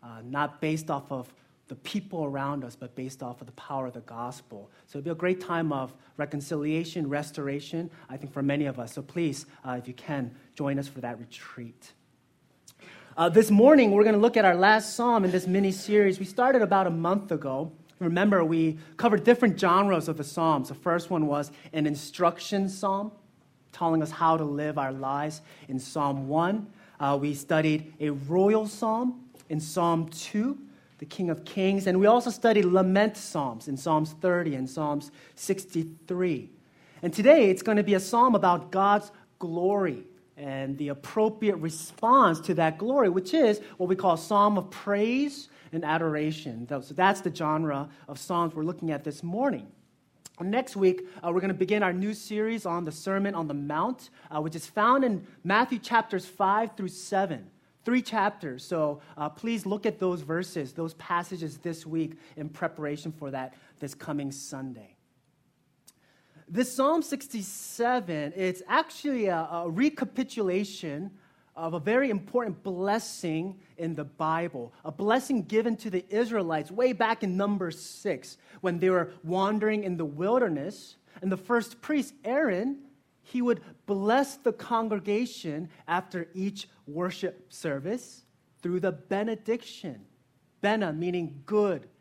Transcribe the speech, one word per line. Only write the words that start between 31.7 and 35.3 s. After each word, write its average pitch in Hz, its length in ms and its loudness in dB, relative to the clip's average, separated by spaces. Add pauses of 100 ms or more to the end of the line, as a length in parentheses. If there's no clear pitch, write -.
And 185 100 4
we 196 80 6
also 240 240 6
studied 214 360 4
lament 190 500 4
psalms 127 500 -6
in 135 100 -6
Psalms 156 440 0
thirty 175 340 0
and 131 160 -6
Psalms 147 400 -4 (240)